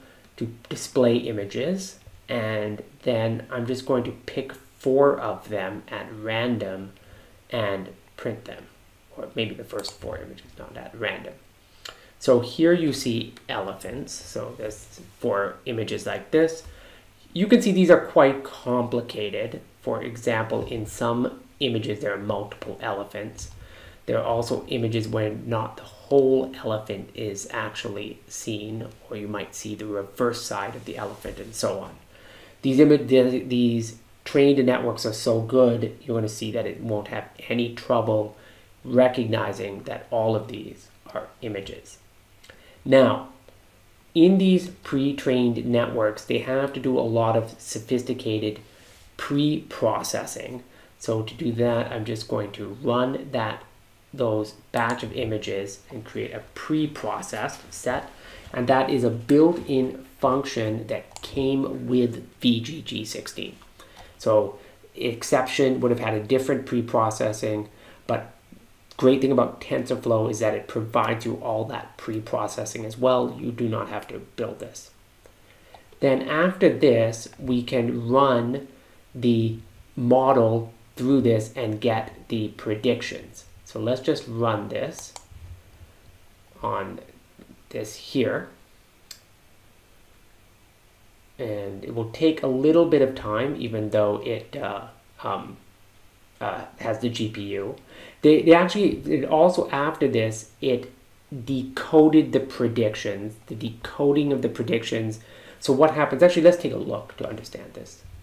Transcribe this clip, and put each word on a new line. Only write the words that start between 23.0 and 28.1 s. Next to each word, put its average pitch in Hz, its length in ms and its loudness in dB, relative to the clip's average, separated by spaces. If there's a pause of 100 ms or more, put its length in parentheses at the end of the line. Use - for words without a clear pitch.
There 120 120 0
are 113 60 -2
also 117 420 -2
images 113 400 -2
where 110 240 -2
not 113 460 -4
the - 60 -18
whole 131 680 2 (100)
elephant 107 520 -6
is 104 360 -8
actually 107 760 -8